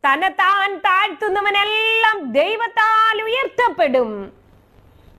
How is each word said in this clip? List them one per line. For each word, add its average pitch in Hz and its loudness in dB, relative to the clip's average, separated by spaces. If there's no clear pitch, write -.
"തന്നെത്താൻ 381 0
താഴ്ത്തുന്നവനെല്ലാം 415 0
ദൈവത്താൽ 440 0
ഉയർത്തപ്പെടും." 302 -2